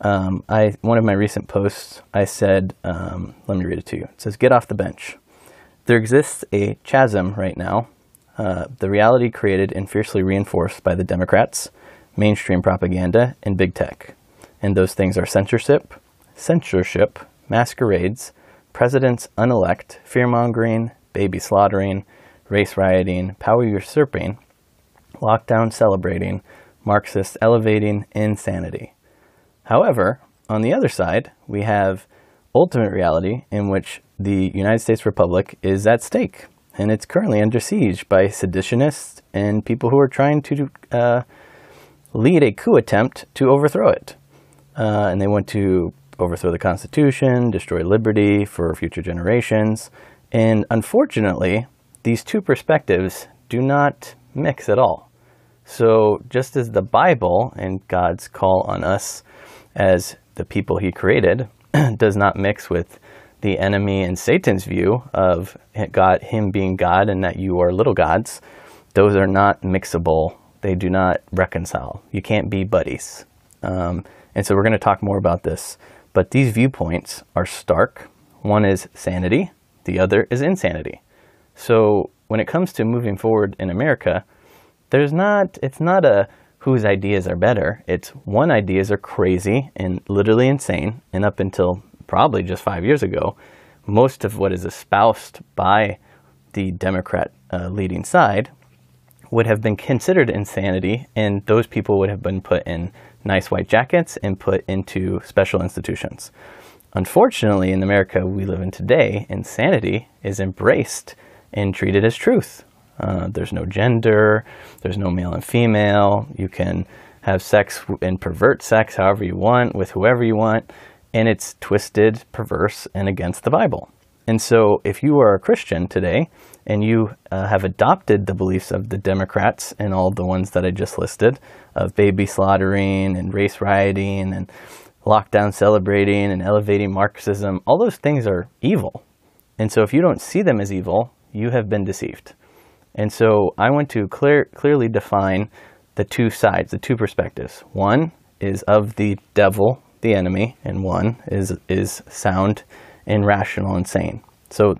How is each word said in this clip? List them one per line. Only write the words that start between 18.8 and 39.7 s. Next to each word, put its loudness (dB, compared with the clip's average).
unelect, 0
fear-mongering, 0
baby -2
slaughtering, 0
race 0
rioting, 0
power 2
usurping, -2
lockdown 0
celebrating, -2
Marxist -2
elevating, 2
insanity. -6
However, 2
on -2
the 0
other 0
side, -4
we -6
have -2
ultimate 2
reality 0
in -2
which -6
the 0
United 0
States 0
Republic 0
is 0
at 4
stake, -4
and -2
it's -2
currently 0
under 0
siege -2
by 4
seditionists -4
and -2
people -2